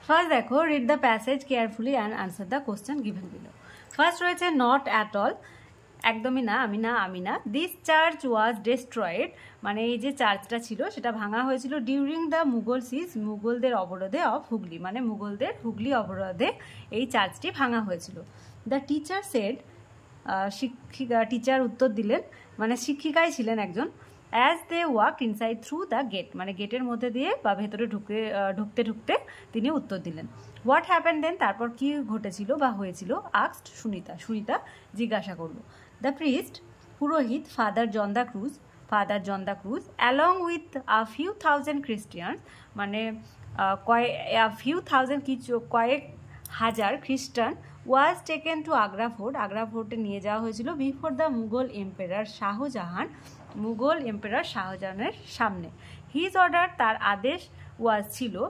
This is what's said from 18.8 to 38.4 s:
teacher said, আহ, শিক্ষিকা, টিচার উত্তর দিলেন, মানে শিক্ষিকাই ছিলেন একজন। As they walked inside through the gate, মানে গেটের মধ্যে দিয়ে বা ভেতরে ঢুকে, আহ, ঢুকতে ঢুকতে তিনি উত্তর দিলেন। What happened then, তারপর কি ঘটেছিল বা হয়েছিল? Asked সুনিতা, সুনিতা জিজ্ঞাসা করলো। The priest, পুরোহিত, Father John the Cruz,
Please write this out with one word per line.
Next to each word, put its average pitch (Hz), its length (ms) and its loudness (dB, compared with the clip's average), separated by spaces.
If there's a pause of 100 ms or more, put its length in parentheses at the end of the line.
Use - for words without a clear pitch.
teacher 302 320 -2 (120)
said, 220 280 0
আহ, - 880 -6 (100)
শিক্ষিকা, 240 600 -2 (120)
টিচার 247 280 4 (100)
উত্তর 233 200 4 (100)
দিলেন, 233 240 2 (380)
মানে 220 140 2 (120)
শিক্ষিকাই 311 500 2
ছিলেন 226 300 0
একজন। 202 220 -4 (640)
As 339 80 2 (120)
they 339 140 0 (140)
walked 226 300 4
inside 226 360 -2
through 339 280 -6
the 240 80 0 (120)
gate, 190 280 -6
মানে 190 180 -6
গেটের 214 320 -4
মধ্যে 233 260 -2
দিয়ে 285 140 0 (140)
বা 208 160 4
ভেতরে 214 320 -2
ঢুকে, 208 260 -4 (140)
আহ, 196 260 0
ঢুকতে 214 300 -2
ঢুকতে 226 260 -2 (400)
তিনি 226 140 2 (100)
উত্তর 190 280 -6
দিলেন। 160 200 -10 (440)
What 320 220 6
happened 330 320 4
then, 330 100 0 (100)
তারপর 220 240 0 (100)
কি 269 100 2 (240)
ঘটেছিল 208 380 -4 (120)
বা 262 160 6
হয়েছিল? 190 320 -6 (340)
Asked - 240 -6 (120)
সুনিতা, 190 320 -6 (120)
সুনিতা 220 320 -2 (420)
জিজ্ঞাসা 208 440 -2
করলো। 165 200 -12 (420)
The 277 160 2
priest, 311 340 0 (440)
পুরোহিত, 285 460 2 (120)
Father 226 380 2
John 208 240 0
the 247 120 2
Cruz, 247 240 -6 (360)